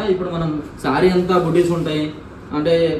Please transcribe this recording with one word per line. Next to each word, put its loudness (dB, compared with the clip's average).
ఇప్పుడు -2
మనం -2
శారీ 2
అంతా 2
బుటీస్ 2
ఉంటాయి -2
అంటే 2